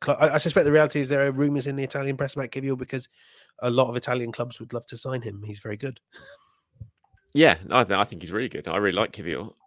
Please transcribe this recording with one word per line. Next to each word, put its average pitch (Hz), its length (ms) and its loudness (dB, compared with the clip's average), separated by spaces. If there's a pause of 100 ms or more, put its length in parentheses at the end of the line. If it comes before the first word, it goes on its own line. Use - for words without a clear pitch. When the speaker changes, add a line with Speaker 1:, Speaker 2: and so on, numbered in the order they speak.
Speaker 1:
cl-, 147 160 0
I, 151 160 4
I - 20 2
suspect 156 280 2
the 147 60 4
reality 151 280 4
is 131 100 -2
there 139 160 2
are 139 60 0
rumours 143 340 0
in 139 100 -4
the 139 80 -4
Italian 139 340 -4
press 139 180 -4
about 131 160 -6
Kivior 135 260 -4
because 127 320 -8 (540)
a 123 80 2
lot 123 180 6
of 120 60 -4
Italian 123 360 -2
clubs 123 280 -6
would 117 140 -14
love 120 120 -6
to 120 120 -12
sign 131 260 -6
him. 101 200 -10
He's 104 160 -10
very 107 180 -8
good. 131 220 -10 (1300)
Speaker 2:
Yeah, 143 240 6 (140)
I 123 120 6
th-, 95 160 0
I 104 40 4
think - 180 -4
he's 82 100 -12
really 110 180 -4
good. 78 180 -10
I 85 100 -2
really 98 200 2
like 107 160 0
Kivior. 82 380 -6 (160)